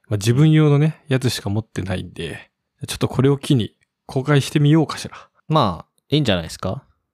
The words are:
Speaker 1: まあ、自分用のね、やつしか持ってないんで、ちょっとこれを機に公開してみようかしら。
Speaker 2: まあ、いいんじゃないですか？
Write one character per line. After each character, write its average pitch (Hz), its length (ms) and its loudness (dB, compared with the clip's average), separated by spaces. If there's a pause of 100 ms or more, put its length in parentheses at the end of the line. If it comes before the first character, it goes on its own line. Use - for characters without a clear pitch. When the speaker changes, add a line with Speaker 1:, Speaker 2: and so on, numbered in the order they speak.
Speaker 1:
ま 110 80 -2
あ、 - 20 -4
自 110 160 0
分 156 160 6
用 156 200 4
の 143 100 4
ね、 151 260 0
や 131 140 -2
つ 127 100 0
し - 100 -4
か - 100 -6
持 104 100 -2
っ - 40 -6
て - 180 -10
な 92 120 -6
い 92 80 -6
ん 87 100 -16
で、 - 380 -12 (380)
ち - 60 -10
ょ - 20 -10
っ - 20 -14
と 117 80 0
こ - 160 -2
れ 135 60 4
を 139 100 2
機 - 160 -2
に 107 220 -2 (300)
公 127 180 -6
開 143 180 4
し - 80 -10
て - 80 0
み 143 140 4
よ 160 100 6
う 139 60 -2
か - 100 -10
し - 100 -12
ら。 - 80 -20 (300)
Speaker 2:
ま 113 420 0
あ、 - 200 -20
い 139 80 0
い 156 40 2
ん 147 40 0
じ 113 80 0
ゃ - 20 2
な 87 60 0
い - 20 -6
で 80 80 -12
す - 80 -14
か？ 107 260 -8 (300)